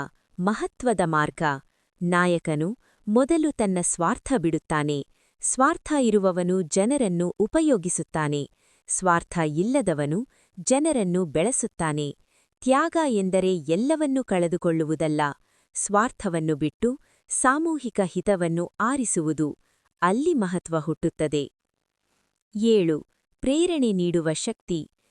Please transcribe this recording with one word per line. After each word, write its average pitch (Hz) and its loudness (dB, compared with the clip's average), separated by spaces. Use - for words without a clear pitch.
ಮಹತ್ವದ 220 -2
ಮಾರ್ಗ. 156 0
ನಾಯಕನು 175 0
ಮೊದಲು 285 2
ತನ್ನ 190 0
ಸ್ವಾರ್ಥ 180 -2
ಬಿಡುತ್ತಾನೆ. 151 -2
ಸ್ವಾರ್ಥ 302 0
ಇರುವವನು 190 2
ಜನರನ್ನು 185 0
ಉಪಯೋಗಿಸುತ್ತಾನೆ. 170 0
ಸ್ವಾರ್ಥ 175 0
ಇಲ್ಲದವನು 175 0
ಜನರನ್ನು 233 0
ಬೆಳೆಸುತ್ತಾನೆ. 156 -2
ತ್ಯಾಗ 294 2
ಎಂದರೆ 190 0
ಎಲ್ಲವನ್ನೂ 262 0
ಕಳೆದುಕೊಳ್ಳುವುದಲ್ಲ, 160 0
ಸ್ವಾರ್ಥವನ್ನು 170 -2
ಬಿಟ್ಟು 185 -2
ಸಾಮೂಹಿಕ 277 0
ಹಿತವನ್ನು 175 0
ಆರಿಸುವುದು. 175 -2
ಅಲ್ಲಿ 254 2
ಮಹತ್ವ 175 -2
ಹುಟ್ಟುತ್ತದೆ. 156 -4
ಏಳು, 202 2
ಪ್ರೇರಣೆ 294 0
ನೀಡುವ 175 0
ಶಕ್ತಿ. - -6